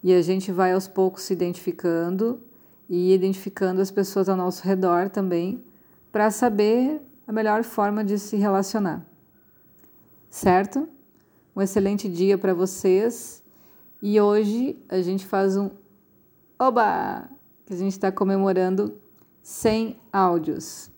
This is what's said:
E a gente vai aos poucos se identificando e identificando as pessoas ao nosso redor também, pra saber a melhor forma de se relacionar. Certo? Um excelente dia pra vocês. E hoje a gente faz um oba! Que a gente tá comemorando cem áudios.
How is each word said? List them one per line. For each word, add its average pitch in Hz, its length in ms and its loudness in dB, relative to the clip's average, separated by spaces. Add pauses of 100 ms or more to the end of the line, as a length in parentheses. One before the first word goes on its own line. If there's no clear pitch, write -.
E 185 100 4
a 180 80 6
gente 190 300 -2
vai 185 220 2
aos 190 160 0
poucos 185 340 -2
se - 100 -6
identificando 180 1080 -4 (480)
e 180 260 2
identificando 190 680 -2
as 190 100 0
pessoas 196 380 -2
ao 190 80 2
nosso 185 260 -4
redor 185 460 2
também, 190 560 -4 (480)
pra 214 180 2
saber 233 720 2 (260)
a 220 60 -8
melhor 220 320 0
forma 208 400 -2
de 202 140 0
se 208 180 -6
relacionar. 196 680 0 (1200)
Certo? 202 600 0 (680)
Um 190 60 0
excelente 196 460 0
dia 185 280 2
pra 190 160 0
vocês. 190 920 0 (600)
E 208 180 4
hoje 214 560 2 (120)
a 185 120 0
gente 190 260 -2
faz 196 300 0
um 196 140 -2 (880)
oba! 214 720 0 (360)
Que - 80 -12
a 180 40 -6
gente 190 220 -2
tá 190 140 0
comemorando 190 840 0 (440)
cem 220 560 -2 (140)
áudios. 175 840 -2